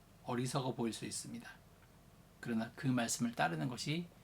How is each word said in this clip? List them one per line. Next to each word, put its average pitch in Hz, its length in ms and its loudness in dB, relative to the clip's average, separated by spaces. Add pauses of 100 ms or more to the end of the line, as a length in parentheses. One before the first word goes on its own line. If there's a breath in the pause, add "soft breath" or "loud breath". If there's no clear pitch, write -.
(240)
어리석어 131 500 0
보일 117 200 2
수 - 120 -8
있습니다. - 420 -8 (920)
그러나 113 360 0
그 - 120 -2
말씀을 120 460 4
따르는 156 340 2
것이 147 400 -2 (160)